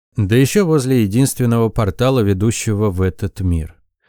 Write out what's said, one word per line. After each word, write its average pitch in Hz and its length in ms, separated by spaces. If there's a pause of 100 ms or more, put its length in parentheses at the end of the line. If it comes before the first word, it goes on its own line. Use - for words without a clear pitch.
(160)
Да 107 200
ещё 139 280
возле 131 380
единственного 117 680
портала, 120 520
ведущего 104 720
в 92 120
этот 95 380
мир. 85 360 (320)